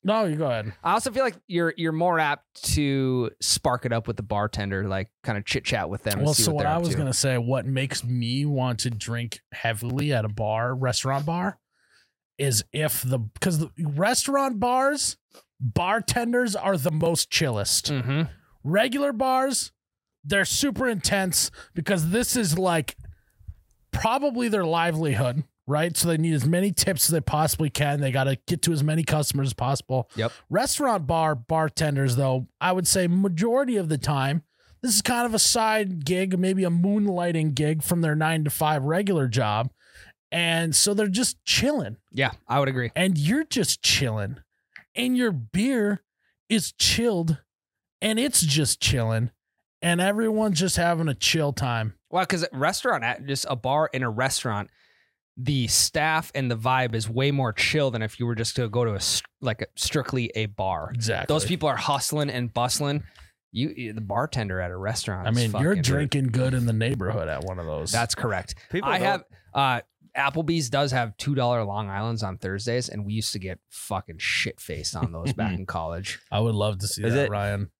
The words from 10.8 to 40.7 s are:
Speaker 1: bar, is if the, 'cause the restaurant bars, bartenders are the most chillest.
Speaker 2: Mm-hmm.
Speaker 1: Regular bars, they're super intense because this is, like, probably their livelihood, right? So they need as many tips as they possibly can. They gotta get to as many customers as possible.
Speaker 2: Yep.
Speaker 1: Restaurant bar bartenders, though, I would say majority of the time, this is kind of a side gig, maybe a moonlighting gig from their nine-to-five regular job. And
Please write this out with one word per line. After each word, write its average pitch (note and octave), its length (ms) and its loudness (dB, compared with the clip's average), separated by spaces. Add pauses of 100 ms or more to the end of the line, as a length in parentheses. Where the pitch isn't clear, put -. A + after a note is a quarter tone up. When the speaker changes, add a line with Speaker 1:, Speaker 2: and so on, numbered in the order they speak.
Speaker 1:
bar, F3 320 -2 (800)
is C3 340 2
if D3+ 300 -2
the, B2+ 160 0 (240)
'cause E3+ 160 2
the D#3+ 200 -2
restaurant A3+ 800 0
bars, C4 600 2 (420)
bartenders A3+ 960 0
are G3 220 2
the C#3+ 120 0
most D#3+ 400 0
chillest. A#2+ 600 0
Speaker 2:
Mm-hmm. C#3 320 0 (420)
Speaker 1:
Regular B3 480 0
bars, C4 600 0 (520)
they're F#3+ 220 2
super C4 420 0
intense G3 640 0 (240)
because E3+ 340 0
this A#3+ 280 0
is, F3+ 220 2
like, F3 380 0 (960)
probably A#3+ 560 0
their G3+ 160 2
livelihood, D#3 800 2 (220)
right? D3+ 300 0
So - 120 2
they E3 100 4
need D#3+ 160 2
as C3 120 2
many F3+ 260 2
tips - 340 0
as - 40 2
they D#3+ 100 2
possibly D#3 500 0
can. D3 300 0
They C3+ 100 0
gotta C3+ 360 2
get F3 160 -2
to E3+ 100 2
as C#3+ 100 2
many D#3 200 2
customers C#3+ 460 0
as A#2+ 60 -4
possible. B2+ 640 -2
Speaker 2:
Yep. A2 160 -2 (160)
Speaker 1:
Restaurant A3+ 580 0
bar D#3+ 280 2
bartenders, C#3+ 840 0
though, C3 320 0 (120)
I F3+ 120 2
would F#3 140 0
say F#3 200 4
majority G3+ 720 2
of F3+ 120 0
the D3+ 100 0
time, C#3 440 0 (400)
this A#3+ 120 2
is G3+ 80 2
kind A#3+ 240 0
of A3 80 -2
a A3 40 0
side G#3+ 640 2
gig, F#3 340 0
maybe F#3 260 2
a F3 60 2
moonlighting F3 840 2
gig D3+ 280 0
from F3 180 0
their D#3 140 2
nine-to-five D#3 720 0
regular E3 440 2
job. A2+ 420 0 (600)
And E3 440 0